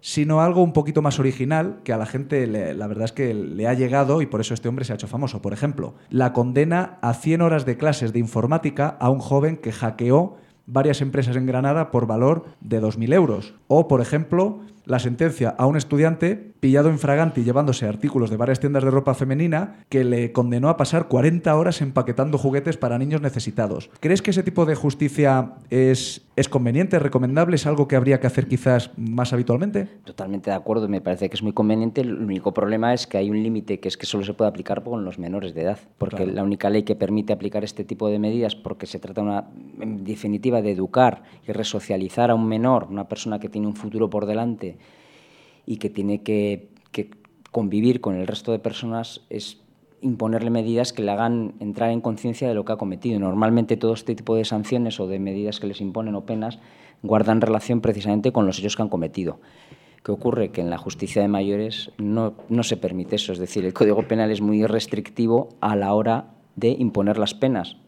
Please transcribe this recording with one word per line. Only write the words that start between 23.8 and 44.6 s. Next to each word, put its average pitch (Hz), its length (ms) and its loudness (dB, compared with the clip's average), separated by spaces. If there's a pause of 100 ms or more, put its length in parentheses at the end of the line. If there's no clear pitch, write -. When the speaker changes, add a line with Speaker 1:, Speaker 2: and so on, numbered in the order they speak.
Speaker 1:
¿Crees 151 240 2
que - 80 0
ese 185 140 2
tipo 170 200 2
de 156 120 2
justicia 139 760 2 (160)
es, 131 540 2 (120)
es 135 120 4
conveniente, 147 520 2
recomendable, 139 560 2
es 143 100 -2
algo 147 220 2
que 139 80 4
habría 131 240 4
que 127 80 2
hacer 127 180 0
quizás 123 500 2
más 117 360 -2
habitualmente? 156 540 0 (180)
Speaker 2:
Totalmente 98 460 -6
de 98 60 0
acuerdo, 107 320 -2
me 98 120 -2
parece 92 280 -2
que - 80 -10
es 101 60 -6
muy 107 100 -2
conveniente. 110 480 0
El 120 140 -4
único 95 400 -4
problema 113 400 0
es - 140 -4
que 101 100 -2
hay 101 120 0
un 107 120 0
límite, 107 380 -4
que - 80 -8
es - 80 -6
que - 100 -12
solo 101 180 -4
se 101 100 -6
puede 107 160 0
aplicar - 340 -6
con 117 200 -6
los 90 140 -10
menores 92 360 -8
de 80 80 -6
edad, 101 160 -2 (200)
porque - 180 -6
Speaker 1:
Claro. 92 160 -2
Speaker 2:
la 98 120 -2
única 101 260 0
ley 104 140 2
que 107 100 -2
permite 104 380 -2
aplicar 104 320 -4
este 104 180 -10
tipo 107 260 -6
de 104 120 0
medidas, 110 340 -2
porque - 320 -10
se - 140 -12
trata 95 220 -10
una, 101 260 -4 (320)
en 107 240 -8
definitiva, 107 580 -2
de 104 100 0
educar 98 520 2 (220)
y - 60 -6
resocializar 104 800 -2
a 117 60 4
un 113 100 0
menor, 110 420 0
una 98 200 -8
persona 107 320 -8
que 107 80 -8
tiene 104 180 -6
un 104 80 -4
futuro 107 360 -2
por 104 160 -4
delante 107 500 -4 (880)